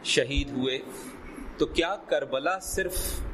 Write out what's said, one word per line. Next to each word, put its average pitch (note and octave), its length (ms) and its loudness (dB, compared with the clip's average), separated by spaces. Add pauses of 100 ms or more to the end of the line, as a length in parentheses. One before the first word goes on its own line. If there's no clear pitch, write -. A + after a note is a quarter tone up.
شہید C#3 460 2
ہوئے، C3 280 0 (800)
تو D3+ 80 4
کیا E3+ 300 2 (100)
کربلا D3 520 2
صرف F#3 380 0 (380)